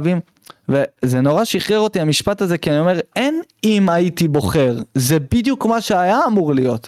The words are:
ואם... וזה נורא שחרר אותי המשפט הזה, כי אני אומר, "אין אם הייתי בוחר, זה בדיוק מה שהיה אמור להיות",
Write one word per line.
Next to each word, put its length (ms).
ואם... 160
וזה 520
נורא 220
שחרר 360
אותי 200
המשפט 420
הזה, 160
כי 140
אני 80
אומר, 200
"אין 260
אם 260
הייתי 380
בוחר, 500
זה 240
בדיוק 460
מה 160
שהיה 460
אמור 280
להיות", 320